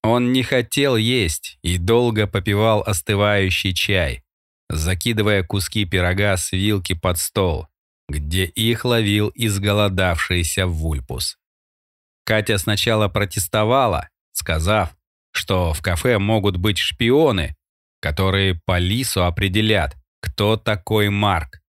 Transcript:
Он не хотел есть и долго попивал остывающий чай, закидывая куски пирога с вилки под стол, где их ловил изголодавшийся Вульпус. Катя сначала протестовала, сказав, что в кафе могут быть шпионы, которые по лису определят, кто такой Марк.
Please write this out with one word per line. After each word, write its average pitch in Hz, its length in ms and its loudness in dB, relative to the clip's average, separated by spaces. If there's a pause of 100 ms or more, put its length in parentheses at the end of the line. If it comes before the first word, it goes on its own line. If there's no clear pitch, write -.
Он 123 300 2
не 131 100 2
хотел 127 540 0
есть 110 680 0
и 87 160 0
долго 110 480 2
попивал 101 560 2
остывающий 101 920 0
чай, 87 480 -2 (460)
закидывая 98 720 0
куски 101 420 -4
пирога 92 520 0
с - 160 -6
вилки 95 420 -2
под 87 240 -2
стол, - 500 -2 (400)
где 76 360 -2
их 113 400 -2
ловил 107 500 2
изголодавшийся 95 1300 0
Вульпус. 78 720 -4 (880)
Катя 107 340 0
сначала 107 500 2
протестовала, 107 1000 0 (240)
сказав, 82 640 -2 (380)
что 90 400 -2
в - 100 -6
кафе 104 360 0
могут 101 380 2
быть 95 220 0
шпионы, 117 800 0 (440)
которые 95 640 0
по 90 140 0
лису 95 460 -2
определят, 95 720 0 (240)
кто 107 360 0
такой 107 540 0
Марк. 101 600 0